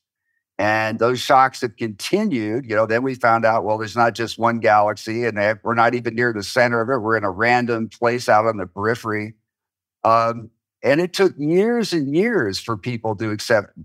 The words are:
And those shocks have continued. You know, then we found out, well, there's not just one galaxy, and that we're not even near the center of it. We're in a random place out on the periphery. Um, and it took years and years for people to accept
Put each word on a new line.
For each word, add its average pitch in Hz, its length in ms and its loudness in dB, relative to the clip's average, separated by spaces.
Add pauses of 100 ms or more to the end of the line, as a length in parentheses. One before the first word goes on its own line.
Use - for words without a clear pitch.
(580)
And 110 400 0
those 120 220 0
shocks 131 400 4
have 120 160 -6
continued. 120 880 -4
You 107 120 -2
know, 110 80 2
then 113 180 0
we 131 120 -4
found 117 280 2
out, 110 220 2
well, 107 120 0
there's 107 200 -6
not 117 180 2
just 113 240 -6
one 117 200 0
galaxy, 107 640 2
and 107 120 -2
that 104 240 0
we're 113 120 -2
not 117 200 4
even 117 220 -4
near 120 160 0
the 104 100 -6
center 120 380 0
of 113 100 -2
it. 127 140 -2
We're 110 140 0
in 104 80 -2
a 98 60 -2
random 117 580 0
place 120 400 -2
out 110 160 6
on 113 100 0
the 95 100 -6
periphery. 107 680 -4 (720)
Um, 117 440 2 (340)
and 139 160 2
it 180 140 -4
took 190 240 2
years 185 560 0
and 143 200 -2
years 165 460 0
for 113 160 -4
people 110 400 -6
to 110 160 -4
accept 104 400 0 (140)